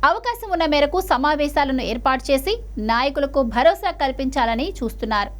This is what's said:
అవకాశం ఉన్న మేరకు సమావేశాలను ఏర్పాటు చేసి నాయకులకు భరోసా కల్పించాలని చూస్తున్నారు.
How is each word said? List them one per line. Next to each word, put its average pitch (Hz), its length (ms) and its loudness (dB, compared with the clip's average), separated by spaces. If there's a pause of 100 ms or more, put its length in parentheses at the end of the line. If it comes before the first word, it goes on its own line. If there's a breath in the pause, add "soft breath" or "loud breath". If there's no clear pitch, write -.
(100)
అవకాశం 453 440 -4
ఉన్న 330 180 2
మేరకు 294 260 2 (140)
సమావేశాలను 285 720 0 (100)
ఏర్పాటు 254 380 0
చేసి 269 220 2 (380)
నాయకులకు 277 520 0 (120)
భరోసా 349 360 4 (120)
కల్పించాలని 262 640 0 (140)
చూస్తున్నారు. 214 600 -2